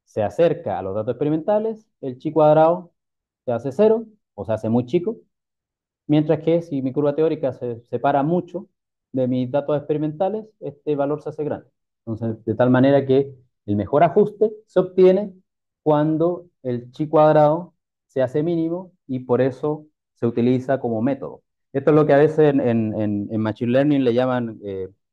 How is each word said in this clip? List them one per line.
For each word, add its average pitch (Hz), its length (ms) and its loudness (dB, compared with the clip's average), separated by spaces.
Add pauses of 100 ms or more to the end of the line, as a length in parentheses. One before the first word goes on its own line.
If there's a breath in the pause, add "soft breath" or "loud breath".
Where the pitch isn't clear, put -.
se - 180 -4
acerca 117 560 0
a 95 40 -8
los 95 120 -6
datos 110 180 -4
experimentales, 208 760 -4 (140)
el 127 180 -10
chi 156 140 -8
cuadrado 160 600 4 (520)
se 123 80 -4
hace 120 200 -6
cero, 220 340 2 (280)
o 101 120 -10
se 110 80 -4
hace 110 160 -4
muy 123 160 0
chico, 175 320 -2 (880)
mientras 151 340 2
que 165 220 0
si 139 180 -8
mi 131 120 -4
curva 143 220 0
teórica 151 380 -2
se 120 300 -10
separa 139 400 -2
mucho 175 460 -4 (440)
de 127 160 0
mis 127 220 -2
datos 143 260 -2
experimentales, 156 680 -4 (140)
este 147 360 -6
valor 143 240 -2
se 156 80 -12
hace 147 160 -8
grande. 127 240 -8 (380)
Entonces, 113 400 -6
de 110 80 0
tal 123 160 2
manera 135 340 4
que 131 300 0 (320)
el 101 100 -2
mejor 104 260 0
ajuste 202 480 2 (160)
se - 140 -2
obtiene 185 540 2 (480)
cuando 156 640 0 (160)
el 123 300 -6
chi 151 160 -6
cuadrado 156 640 4 (320)
se 131 160 -4
hace 147 200 -2
mínimo 170 500 -4 (140)
y 131 140 -6
por 123 200 0
eso 151 460 -2 (280)
se - 120 -4
utiliza 127 540 0
como 117 220 -4
método. 123 400 -6 (300)
Esto 135 180 -2
es 151 60 6
lo 151 100 4
que 143 80 4
a 139 40 6
veces 151 360 4
en, 135 60 0
en, 110 400 0
en, 104 300 -2
en 107 100 -2
Machine 110 320 -2
Learning 139 320 2
le 117 100 2
llaman, 123 500 -2
eh, 95 240 -8 (240)